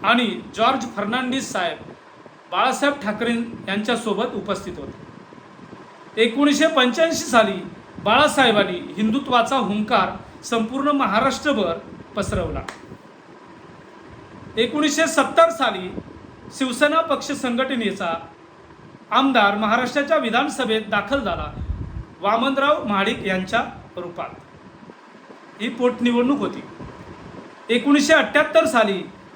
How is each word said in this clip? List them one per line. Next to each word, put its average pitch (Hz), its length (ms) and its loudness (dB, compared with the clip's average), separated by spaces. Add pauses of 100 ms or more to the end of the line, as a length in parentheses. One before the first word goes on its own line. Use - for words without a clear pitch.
आणि 240 240 4 (300)
जॉर्ज 240 300 2 (100)
फर्नांडिस 247 560 -4
साहेब 170 260 -2 (720)
बाळासाहेब 247 520 2
ठाकरे 214 300 -2 (360)
यांच्यासोबत 214 640 -2
उपस्थित 185 440 -6
होते. - 1400 -8
एकोणीसशे 285 440 2
पंच्याऐंशी 320 580 2
साली 208 360 2 (440)
बाळासाहेबांनी 220 720 4 (180)
हिंदुत्वाचा 240 600 2
हुंकार 208 540 0 (340)
संपूर्ण 240 440 -2
महाराष्ट्रभर 240 840 0 (440)
पसरवला. 170 460 -4 (1900)
एकोणीसशे 294 500 2
सत्तर 330 440 4
साली 202 380 -2 (720)
शिवसेना 294 420 2
पक्ष 302 320 -2
संघटनेचा 240 800 -2 (960)
आमदार 233 440 4
महाराष्ट्राच्या 247 640 0
विधानसभेत 240 720 0
दाखल 214 320 0
झाला, 160 320 -4 (680)
वामनराव 269 640 2
महाडिक 208 420 -2
यांच्या 185 380 -2 (320)
रूपात. 170 320 -10 (1300)
ही 226 80 -4
पोटनिवडणूक 240 720 2
होती. - 240 -6 (1080)
एकोणीसशे 285 460 4
अठ्ठ्याहत्तर 302 520 4
साली 202 360 2 (340)